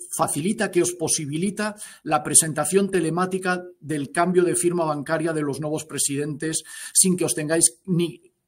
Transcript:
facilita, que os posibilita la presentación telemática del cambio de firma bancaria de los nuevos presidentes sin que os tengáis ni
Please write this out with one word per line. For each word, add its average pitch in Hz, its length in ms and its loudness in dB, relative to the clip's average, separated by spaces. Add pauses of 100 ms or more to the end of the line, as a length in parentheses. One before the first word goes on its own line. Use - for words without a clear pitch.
(160)
facilita, 180 560 -2
que 175 100 4
os 175 120 0
posibilita 180 840 -2 (280)
la 151 200 2
presentación 160 680 2
telemática 180 760 0 (140)
del 147 320 -4
cambio 180 320 4
de 165 120 2
firma 175 300 2
bancaria 156 480 -2
de 156 80 0
los 139 180 -4
nuevos 151 260 -4
presidentes 147 760 -4 (300)
sin 180 240 4
que 170 80 0
os 147 100 0
tengáis 160 500 0
ni 175 360 0 (260)